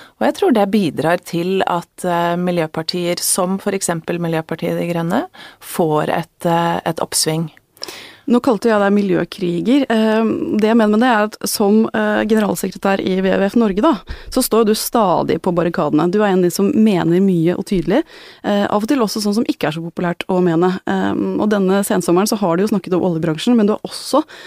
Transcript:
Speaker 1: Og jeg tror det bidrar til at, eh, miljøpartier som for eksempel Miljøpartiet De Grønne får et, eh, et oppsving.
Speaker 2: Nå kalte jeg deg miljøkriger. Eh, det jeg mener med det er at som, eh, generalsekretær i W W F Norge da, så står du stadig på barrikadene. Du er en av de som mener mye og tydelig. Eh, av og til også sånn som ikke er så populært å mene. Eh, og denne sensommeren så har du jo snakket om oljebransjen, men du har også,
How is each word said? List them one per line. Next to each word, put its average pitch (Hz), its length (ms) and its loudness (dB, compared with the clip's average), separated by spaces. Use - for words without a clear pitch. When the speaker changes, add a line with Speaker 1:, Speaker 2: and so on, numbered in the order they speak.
Speaker 1:
Og 220 80 2
jeg 294 80 0
tror 370 180 2
det 202 160 2
bidrar 175 560 0
til 185 400 -2
at, - 400 -4
eh, 170 300 0
miljøpartier 175 840 -2
som 190 380 -2
for 202 140 -4
eksempel 170 480 -4
Miljøpartiet 165 580 -4
De 170 160 -4
Grønne 175 360 -2
får 156 500 0
et, - 360 -6
eh, 170 400 0
et 165 140 -4
oppsving. 160 500 -2
Speaker 2:
Nå 240 160 2
kalte 220 240 0
jeg 220 160 4
deg 196 100 2
miljøkriger. 185 960 0
Eh, 220 360 2
det 214 80 2
jeg 220 100 4
mener 214 220 4
med 226 40 4
det 254 100 4
er 214 160 2
at - 80 -10
som, 214 480 2
eh, 214 320 0
generalsekretær 196 760 0
i 190 220 0
W 190 80 0
W 190 160 2
F 202 80 -2
Norge 214 320 2
da, 285 160 2
så 254 100 0
står 226 240 2
du 208 80 2
stadig 165 680 0
på 185 140 0
barrikadene. 170 560 0
Du 208 140 2
er 202 80 2
en 185 80 4
av - 20 4
de 175 80 4
som 196 240 0
mener 185 480 4
mye 180 340 2
og - 120 -8
tydelig. 190 340 0
Eh, 202 220 0
av 208 160 0
og 220 60 -6
til 294 100 0
også 214 240 -2
sånn 202 140 0
som 233 100 0
ikke - 220 -4
er 151 60 -2
så 165 120 -8
populært 175 400 -6
å 185 160 0
mene. 180 460 2
Eh, 196 260 -2
og 214 120 0
denne 196 340 0
sensommeren 185 400 0
så 226 140 -2
har 170 180 0
du 190 60 0
jo 220 100 -2
snakket 185 240 -2
om - 60 0
oljebransjen, 165 520 0
men 208 120 4
du 214 60 2
har - 120 -6
også, - 380 -2